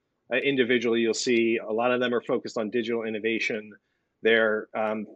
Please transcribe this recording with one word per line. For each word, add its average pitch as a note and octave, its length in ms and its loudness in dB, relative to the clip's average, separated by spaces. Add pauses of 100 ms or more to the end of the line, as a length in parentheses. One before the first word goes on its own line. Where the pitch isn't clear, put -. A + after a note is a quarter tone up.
(320)
uh, A#2+ 60 0
individually, A#2+ 640 2
you'll A2+ 140 2
see A#2 440 2
a A2+ 140 -6
lot A#2+ 200 0
of B2 80 0
them B2 140 -2
are A2+ 80 -2
focused A#2+ 360 -4
on G#2+ 120 -4
digital A#2 340 -2
innovation. A2 680 -4 (500)
They're, A2 440 2 (100)
um, A2 400 -2